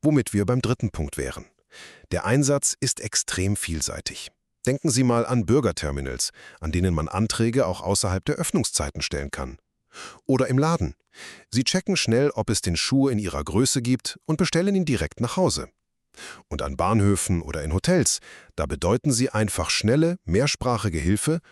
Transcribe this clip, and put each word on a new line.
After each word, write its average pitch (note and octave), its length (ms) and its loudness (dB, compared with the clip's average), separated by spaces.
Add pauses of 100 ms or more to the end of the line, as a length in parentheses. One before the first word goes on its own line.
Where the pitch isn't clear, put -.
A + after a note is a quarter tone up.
womit D3+ 300 2
wir G2+ 140 2
beim B2 160 2
dritten A2+ 280 0
Punkt D2+ 260 -6
wären. C2 280 -6 (680)
Der F2 120 -2
Einsatz C#3 560 2
ist - 200 -4
extrem - 560 -2
vielseitig. - 760 -6 (360)
Denken C#3+ 240 0
Sie B2+ 140 4
mal A#2 220 4
an A2+ 200 0
Bürgerterminals, D2 840 0 (300)
an D#2+ 120 -4
denen F2 220 2
man D#2 140 0
Anträge A2+ 580 0
auch F2+ 160 -4
außerhalb F#2+ 420 0
der - 120 -2
Öffnungszeiten D#2+ 640 -2
stellen C#2+ 280 -4
kann. C2 280 -8 (680)
Oder C3 240 2
im C3 100 2
Laden. D#3 360 0 (560)
Sie B2 140 2
checken F#3 320 0
schnell, D3 340 2
ob A2 200 -4
es G2+ 120 0
den E2+ 140 0
Schuh C3+ 320 2
in A#2+ 100 0
Ihrer D#2 260 -4
Größe B2+ 360 2
gibt B2 460 -2
und D#3 120 0
bestellen F#3 360 2
ihn F#3 100 2
direkt A2 360 -2
nach A#2+ 160 -2
Hause. B2 320 0 (800)
Und - 140 -6
an C#2 140 -4
Bahnhöfen G2+ 680 2
oder D#2 200 -6
in D#2 100 -4
Hotels, E3+ 480 2 (340)
da D#2+ 120 -4
bedeuten F#2 460 0
sie A#2+ 180 0
einfach G#2+ 400 -2
schnelle, D#3 540 2
mehrsprachige G#2+ 760 0
Hilfe G#2 420 0 (120)